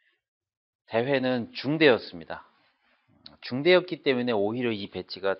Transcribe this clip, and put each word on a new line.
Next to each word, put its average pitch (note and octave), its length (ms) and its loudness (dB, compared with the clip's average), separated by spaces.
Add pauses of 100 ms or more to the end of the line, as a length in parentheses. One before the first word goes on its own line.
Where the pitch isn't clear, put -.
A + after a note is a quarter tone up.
(880)
대회는 B2+ 640 -2
중대였습니다. A#2 920 0 (960)
중대였기 E3 600 0
때문에 B2 300 0
오히려 A2+ 400 -2
이 G2+ 160 -8
배치가 F#2+ 520 -6